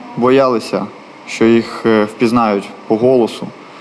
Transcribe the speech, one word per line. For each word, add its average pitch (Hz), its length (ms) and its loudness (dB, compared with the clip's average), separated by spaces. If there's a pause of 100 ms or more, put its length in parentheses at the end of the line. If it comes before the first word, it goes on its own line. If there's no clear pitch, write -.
(180)
Боялися, 123 680 0 (420)
що - 180 0
їх, 117 400 2
е, 110 180 4
впізнають 110 680 -2 (180)
по 110 100 0
голосу 120 500 0 (340)